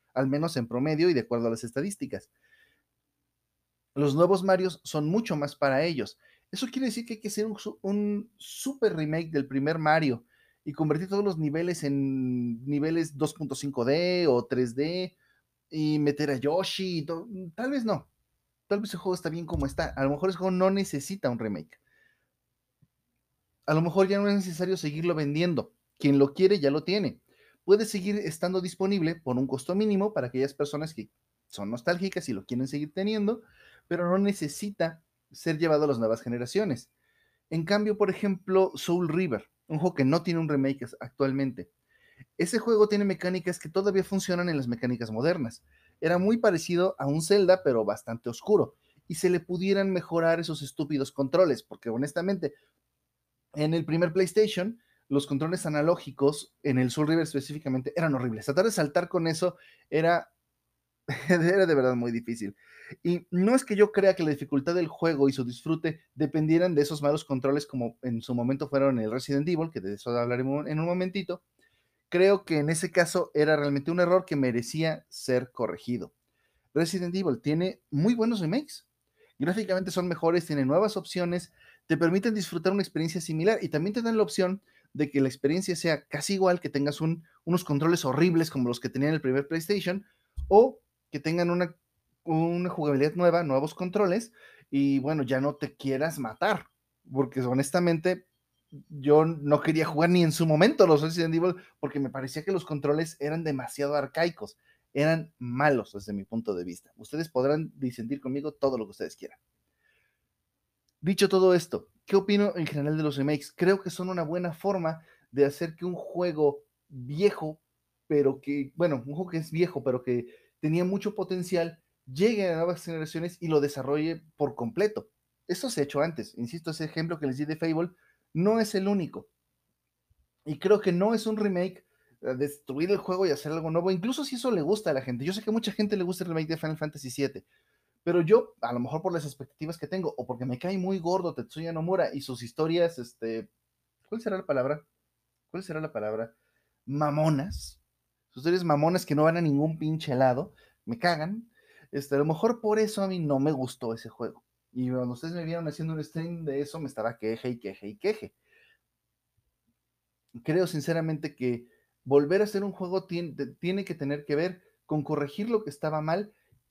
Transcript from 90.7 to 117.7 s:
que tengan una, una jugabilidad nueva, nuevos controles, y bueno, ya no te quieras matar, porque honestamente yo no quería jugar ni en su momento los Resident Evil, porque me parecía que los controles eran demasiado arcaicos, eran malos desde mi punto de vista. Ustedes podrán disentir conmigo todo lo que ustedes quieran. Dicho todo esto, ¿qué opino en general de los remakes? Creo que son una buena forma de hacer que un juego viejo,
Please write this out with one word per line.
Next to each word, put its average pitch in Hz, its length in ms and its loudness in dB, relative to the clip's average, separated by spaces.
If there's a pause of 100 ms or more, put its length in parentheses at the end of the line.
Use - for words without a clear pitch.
que 143 80 -6
tengan 175 320 0
una, 175 240 -2 (480)
una 170 480 0
jugabilidad 147 420 0
nueva, 175 300 4
nuevos 151 320 0
controles, 190 580 0 (380)
y 139 260 2
bueno, 147 240 0
ya 131 200 0
no 143 140 0
te 143 200 -8
quieras 139 420 -2
matar, 139 480 -2 (460)
porque 131 300 0
honestamente 165 840 0 (640)
yo 147 360 6
no 147 360 2
quería 156 240 2
jugar 160 260 2
ni 180 120 6
en 160 80 4
su 170 140 2
momento 180 400 6
los 151 160 8
Resident 165 320 -2
Evil, 175 220 2 (240)
porque 143 200 -4
me 131 100 -2
parecía 135 340 -8
que 196 80 -4
los 185 140 -2
controles 151 540 -2
eran 156 240 -4
demasiado 143 520 -4
arcaicos, 160 640 -4 (360)
eran 160 440 0
malos 127 560 0
desde 101 200 -10
mi 98 100 -6
punto 113 320 -4
de 87 80 -4
vista. 87 320 -12
Ustedes 156 340 -8
podrán 147 460 0
disentir 131 440 -6
conmigo 143 340 -6
todo 131 240 0
lo 110 80 -6
que 98 60 -16
ustedes - 240 -10
quieran. - 220 -18 (1600)
Dicho 196 280 2
todo 190 240 6
esto, 170 340 0 (180)
¿qué 196 120 4
opino 202 400 2
en 156 100 -2
general 147 300 -2
de 160 60 0
los 143 120 0
remakes? 147 400 -2
Creo 190 260 4
que 185 80 -8
son 185 200 -6
una 180 140 -2
buena 175 280 -4
forma 165 500 -2 (300)
de 139 140 4
hacer 160 300 -2
que 170 100 -10
un 180 100 -4
juego 156 680 0 (240)
viejo, 156 720 -2 (440)